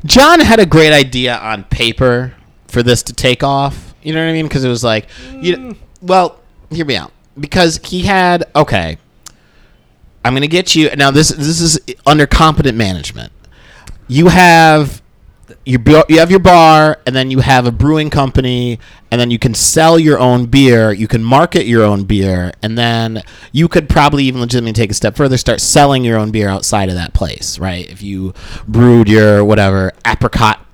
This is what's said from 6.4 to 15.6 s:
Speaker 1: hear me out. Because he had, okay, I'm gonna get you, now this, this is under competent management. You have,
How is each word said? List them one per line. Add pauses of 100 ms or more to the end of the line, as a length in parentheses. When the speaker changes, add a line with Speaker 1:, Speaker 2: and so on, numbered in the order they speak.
Speaker 1:
hear
me
out. (260)
Because
he
had, (100)
okay, (1300)
I'm
gonna
get
you,
now
this,
this
is (260)
under
competent
management. (760)
You
have, (640)